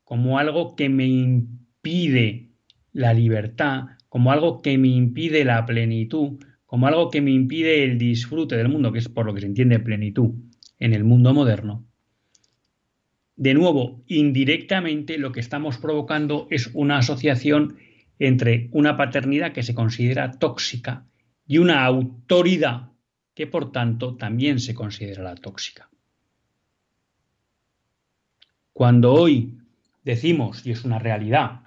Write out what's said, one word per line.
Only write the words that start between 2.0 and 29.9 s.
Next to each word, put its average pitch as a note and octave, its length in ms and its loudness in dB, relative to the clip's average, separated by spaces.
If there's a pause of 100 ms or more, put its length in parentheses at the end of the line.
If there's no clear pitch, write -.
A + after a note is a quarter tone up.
la A#2+ 220 0
libertad, A#2 720 0 (240)
como B2+ 220 2
algo D#3 300 0
que C#3 160 0
me C3 120 4
impide C3 560 0
la A#2 200 0
plenitud, A#2 720 -2 (280)
como B2 200 2
algo E3 220 2
que D3+ 120 -2
me C#3 100 2
impide D3 540 2
el B2 120 0
disfrute A#2+ 600 -2
del A#2 100 0
mundo, C#3 240 0
que A2+ 80 -4
es A#2 80 -4
por A2+ 180 -4
lo G#2+ 80 -6
que G2 80 -8
se G2+ 60 -8
entiende A#2 320 2
plenitud G#2+ 560 -2 (420)
en A#2 160 0
el G#2 120 0
mundo B2 280 6
moderno, G#2+ 540 0 (1500)
de C3+ 160 2
nuevo, D3 540 0
indirectamente D3+ 1120 -2
lo C3+ 120 -6
que B2+ 80 -12
estamos C#3+ 380 -8
provocando D3+ 720 -4
es B2 240 -4
una C#3+ 240 0
asociación C#3+ 800 0 (400)
entre B2 540 2
una D3 260 2
paternidad C#3 560 -2
que B2 100 -6
se A#2 120 -6
considera B2 560 -2
tóxica - 760 -6 (400)
y C#3+ 140 2
una D#3 260 4
autoridad C3 1080 0 (440)
que, D3+ 100 -8
por D3 260 -8
tanto, A#2+ 460 -4
también B2 420 -2
se A2+ 140 -6
considera G2+ 500 -12
la F2 120 -12
tóxica. - 520 -16 (2750)
Cuando B2 400 6
hoy D3+ 460 2 (440)